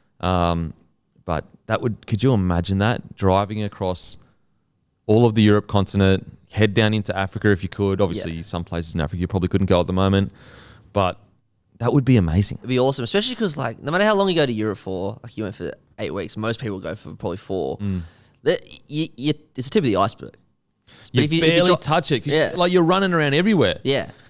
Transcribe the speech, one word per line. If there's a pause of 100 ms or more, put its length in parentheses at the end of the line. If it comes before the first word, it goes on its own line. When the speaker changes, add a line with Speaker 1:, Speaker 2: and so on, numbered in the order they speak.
(200)
Speaker 1:
Um, (500)
but (220)
that
would,
could
you
imagine
that?
Driving
across (880)
all
of
the
Europe
continent, (240)
head
down
into
Africa
if
you
could.
Obviously,
Speaker 2:
Yeah.
Speaker 1:
some
places
in
Africa
you
probably
couldn't
go
at
the
moment, (600)
but (600)
that
would
be
amazing.
Speaker 2:
It'd
be
awesome,
especially
'cause,
like,
no
matter
how
long
you
go
to
Europe
for,
like,
you
went
for (260)
eight
weeks,
most
people
go
for
probably
four.
Speaker 1:
Mm. (400)
Speaker 2:
The, (280)
you,
you, (200)
it's
the
tip
of
the
iceberg. (500)
But (180)
Speaker 1:
You
Speaker 2:
if
you,
if
you
Speaker 1:
barely
Speaker 2:
dri-
Speaker 1:
touch
it,
'cause
Speaker 2:
Yeah.
Speaker 1:
like,
you're
running
around
everywhere.
Speaker 2:
Yeah. (180)